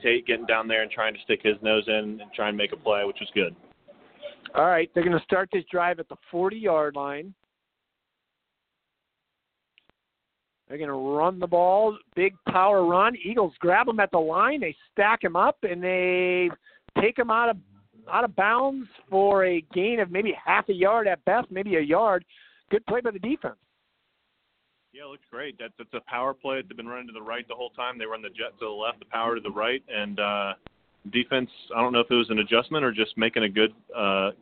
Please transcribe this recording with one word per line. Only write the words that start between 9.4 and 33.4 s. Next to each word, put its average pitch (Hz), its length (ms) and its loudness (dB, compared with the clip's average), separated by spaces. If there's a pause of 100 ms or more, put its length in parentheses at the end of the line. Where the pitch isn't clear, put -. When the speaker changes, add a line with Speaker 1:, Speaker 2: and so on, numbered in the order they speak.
Speaker 2:
They're 143 120 -12
gonna 143 180 -6
run 147 420 0
the 180 80 -4
ball, 185 500 4 (200)
big 190 180 2 (140)
power 190 360 4
run. 190 380 4
Eagles 202 380 0
grab 196 280 4
'em 220 120 0
at 196 100 2
the 185 80 2
line. 185 400 2
They 175 160 -6 (160)
stack 214 320 2
'em 175 140 -2
up, 226 260 2
and 175 180 -4
they 180 720 2 (480)
take 220 220 2
'em 240 100 0
out 233 200 2
of, 208 80 -2 (520)
out 202 140 2
of 208 100 -4
bounds 247 540 0 (200)
for 196 360 4
a 180 160 0 (120)
gain 220 280 0
of 185 100 -2
maybe 190 220 -2
half 190 380 -2
a 202 40 0
yard 208 320 2
at 180 200 -2
best, 220 240 2
maybe 190 260 -4
a 160 40 2
yard. 180 440 2 (460)
Good 220 160 0
play 240 160 -2
by 233 100 -4
the 196 60 -12
defense. 185 400 -6 (1300)
Speaker 1:
Yeah, 139 120 -20
it 143 40 -18
looks 139 200 -20
great. 127 300 -12
That's, 113 180 -14
that's - 160 -18
a 120 80 -8
power 127 320 -4
play. 135 300 -6
They've 107 140 -20
been 117 120 -14
running 123 200 -14
to 117 40 -18
the 110 80 -16
right 113 280 -10
the 120 60 -12
whole 120 160 -10
time. 123 280 -8
They 110 80 -10
run 110 160 -10
the 104 80 -12
jet 107 300 -10
to 117 40 -8
the 107 60 -6
left, 110 300 -6
the - 60 -20
power 117 280 -2
to 113 60 -6
the 104 100 -8
right, 117 380 -4
and, 104 320 -6
uh, 101 340 -2 (560)
defense, 123 400 -2 (240)
I 117 60 0
don't 123 120 2
know 120 60 2
if 120 120 2
it 131 40 4
was 117 160 2
an 110 80 0
adjustment 117 460 2
or 123 80 2
just 107 260 -2
making 113 240 2